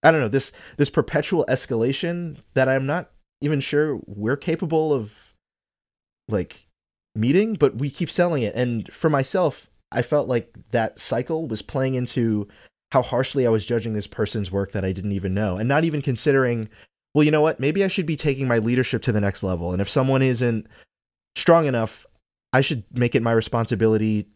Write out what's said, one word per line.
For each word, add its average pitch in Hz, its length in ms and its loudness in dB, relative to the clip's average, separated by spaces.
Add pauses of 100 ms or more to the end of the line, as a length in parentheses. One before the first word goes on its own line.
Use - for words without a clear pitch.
I 160 80 10
don't 156 80 4
know, 117 80 0
this, 131 240 -2 (240)
this 143 140 2
perpetual 160 580 0
escalation 139 880 -2 (180)
that 131 140 2
I'm 135 180 0
not 156 240 -4 (300)
even 143 200 0
sure 147 460 0
we're 107 300 -4
capable 156 560 -2
of, 113 400 -6 (960)
like, 95 380 -4 (480)
meeting, 175 400 2
but 139 220 2
we 139 140 -4
keep - 200 -6
selling 175 320 0
it. 104 120 -4
And 117 380 -4
for - 180 0
myself, 151 600 0 (220)
I - 100 -2
felt 147 260 0
like 120 240 -2 (180)
that 113 280 -2
cycle 156 480 -4
was 113 160 -6
playing 131 320 -2
into 113 540 -2 (440)
how 127 100 4
harshly 131 440 0
I 113 40 4
was 110 140 0
judging 113 300 -2
this 104 120 -4
person's 101 460 -4
work 98 200 -2
that 95 120 -4
I 95 80 -2
didn't 98 200 -4
even 95 220 -2
know, 101 220 0
and 110 120 -2
not 147 160 2
even 151 180 -2
considering, 123 680 0 (460)
"Well, 151 100 6
you 151 60 4
know 151 120 4
what? 160 180 2
Maybe 160 240 0
I 190 40 0
should 180 180 -4
be 151 100 -4
taking 139 320 -2
my 117 100 4
leadership 120 440 0
to 120 100 0
the 104 80 2
next 98 220 -2
level. 90 300 -2
And 90 80 -2
if 98 100 -2
someone 135 320 2
isn't 120 440 0 (680)
strong 165 300 6
enough, 117 400 -2 (460)
I 131 80 6
should 131 320 0
make 120 220 0
it 120 80 4
my 117 100 2
responsibility 110 1040 2